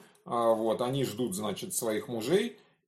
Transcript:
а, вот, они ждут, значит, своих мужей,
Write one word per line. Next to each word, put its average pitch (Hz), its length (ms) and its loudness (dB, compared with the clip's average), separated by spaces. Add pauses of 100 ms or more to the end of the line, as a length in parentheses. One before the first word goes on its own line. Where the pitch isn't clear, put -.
(260)
а, 117 280 4
вот, 110 280 2
они 131 240 0
ждут, 107 300 -2
значит, 101 400 -4
своих 107 320 -2
мужей, 139 500 0 (300)